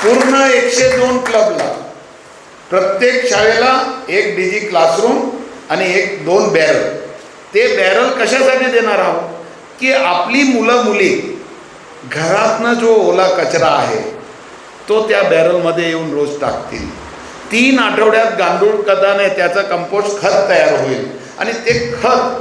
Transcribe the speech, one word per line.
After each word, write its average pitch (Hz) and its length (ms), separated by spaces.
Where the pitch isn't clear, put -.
पूर्ण 262 380
एकशे 247 460
दोन 247 200
क्लबला, 226 540
प्रत्येक 240 600
शाळेला 226 500
एक 190 260
डिजी 185 240
क्लासरूम 202 720
आणि 180 260
एक, 180 300
दोन 202 280
बॅरल. 156 300
ते 220 120
बॅरल 196 400
कशासाठी 254 480
देणार 226 340
आहोत 175 300
की 262 140
आपली 247 500
मुलं 240 400
मुली 202 560
घरातनं 214 680
जो 226 280
ओला 180 260
कचरा 170 400
आहे 143 340
तो 214 180
त्या 202 140
बॅरलमध्ये 175 680
येऊन 160 260
रोज 143 280
टाकतील. 120 480
तीन 254 280
आठवड्यात 220 600
गांडूळ 185 360
खताने 196 400
त्याचं 185 340
कंपोस्ट 190 600
खत 185 140
तयार 160 300
होईल 131 280
आणि 226 140
ते 240 120
खत 247 160